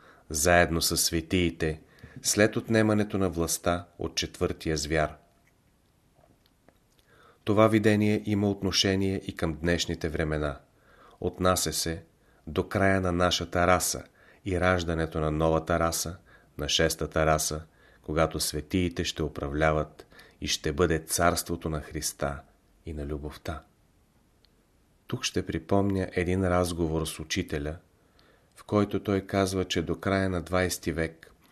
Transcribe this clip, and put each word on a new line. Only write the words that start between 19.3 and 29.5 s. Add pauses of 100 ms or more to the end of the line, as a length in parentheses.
и
ще
бъде
царството
на
Христа (440)
и
на
любовта. (1400)
Тук
ще
припомня
един
разговор
с
учителя, (800)
в
който
той
казва,